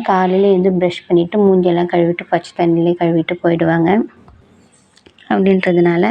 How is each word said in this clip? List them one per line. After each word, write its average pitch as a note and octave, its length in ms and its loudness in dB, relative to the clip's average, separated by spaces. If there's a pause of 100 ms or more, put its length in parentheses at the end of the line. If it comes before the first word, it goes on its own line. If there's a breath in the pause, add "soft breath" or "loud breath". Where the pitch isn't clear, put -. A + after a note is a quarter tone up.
காலையில F#3+ 480 0
எழுந்து F#3 200 2
ப்ரஷ் F3 320 -2
பண்ணிட்டு F3 340 0
மூஞ்சியெல்லாம் F3+ 540 2
கழுவிட்டு F3 360 -2
பச்சை - 260 -4
தண்ணியிலே E3+ 420 0
கழுவிட்டு E3+ 400 -2
போயிடுவாங்க. E3+ 540 0 (1400)
அப்படின்றதுனால F#3 840 0